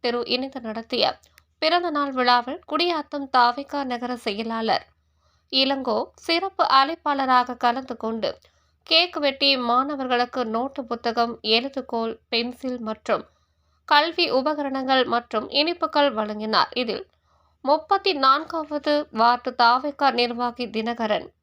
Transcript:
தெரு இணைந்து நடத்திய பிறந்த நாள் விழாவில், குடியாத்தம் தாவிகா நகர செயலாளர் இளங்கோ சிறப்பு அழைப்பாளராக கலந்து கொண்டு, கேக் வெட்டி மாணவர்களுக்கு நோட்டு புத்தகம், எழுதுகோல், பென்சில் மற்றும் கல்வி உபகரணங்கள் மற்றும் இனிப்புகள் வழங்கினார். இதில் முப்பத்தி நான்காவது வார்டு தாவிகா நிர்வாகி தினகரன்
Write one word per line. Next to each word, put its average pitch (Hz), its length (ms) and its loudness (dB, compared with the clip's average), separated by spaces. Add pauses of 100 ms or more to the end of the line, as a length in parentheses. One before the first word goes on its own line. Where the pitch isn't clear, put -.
தெரு 240 220 -2
இணைந்து 262 360 -4
நடத்திய 226 420 -4 (560)
பிறந்த 349 300 0
நாள் 285 220 -2
விழாவில், 247 560 0
குடியாத்தம் 302 640 -2
தாவிகா 254 520 2
நகர 247 320 -6
செயலாளர் 226 720 -4 (680)
இளங்கோ 262 440 0 (200)
சிறப்பு 349 560 -2
அழைப்பாளராக 269 840 2
கலந்து 247 400 -2
கொண்டு, 226 320 -4 (580)
கேக் 339 320 2
வெட்டி 277 380 0
மாணவர்களுக்கு 254 880 0
நோட்டு 240 400 -4
புத்தகம், 233 480 -2 (100)
எழுதுகோல், 233 680 -2 (160)
பென்சில் 247 500 -4
மற்றும் 220 460 -4 (600)
கல்வி 320 420 2
உபகரணங்கள் 269 760 0
மற்றும் 233 440 -4
இனிப்புகள் 302 640 2
வழங்கினார். 214 600 0
இதில் 240 300 -4 (600)
முப்பத்தி 370 480 2
நான்காவது 294 800 0 (180)
வார்டு 240 440 2
தாவிகா 262 560 4
நிர்வாகி 240 560 -2
தினகரன் 220 600 -2 (160)